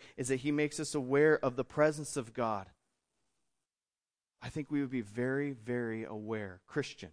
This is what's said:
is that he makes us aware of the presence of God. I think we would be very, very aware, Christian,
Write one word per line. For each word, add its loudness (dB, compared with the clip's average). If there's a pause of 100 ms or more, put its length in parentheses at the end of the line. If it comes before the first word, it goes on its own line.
(160)
is -4
that 2
he -2
makes 0
us -4
aware 6
of 0
the 0
presence 2
of -6
God. -2 (1700)
I -10
think -6
we 2
would 0
be 0
very, 0
very -2
aware, -6
Christian, -6